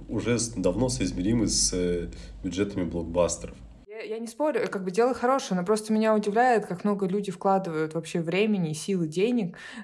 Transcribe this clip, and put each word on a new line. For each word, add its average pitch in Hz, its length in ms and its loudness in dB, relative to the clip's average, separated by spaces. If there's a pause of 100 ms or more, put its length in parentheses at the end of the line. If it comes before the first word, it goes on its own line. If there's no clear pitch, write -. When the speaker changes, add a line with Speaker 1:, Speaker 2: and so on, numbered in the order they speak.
Speaker 1:
уже 110 300 0
с-, - 140 -4
давно 95 360 2
соизмеримы 101 580 0
с, - 260 2
э, 87 360 0 (340)
бюджетами 95 400 -2
блокбастеров. 82 760 -2 (300)
Speaker 2:
Я, 220 140 -14
я 220 180 -8
не 233 80 -8
спорю, 294 340 0 (100)
как 190 120 -4
бы 185 80 -4
дело 233 220 4
хорошее, 247 460 0
но 180 60 -2
просто 214 280 0
меня 220 220 4
удивляет, 214 500 4
как 175 180 -6
много 196 240 0
люди 196 240 -2
вкладывают 175 640 0
вообще 165 280 -2
времени, 180 520 2
сил 180 300 -2
и 156 40 0
денег, 190 500 0 (260)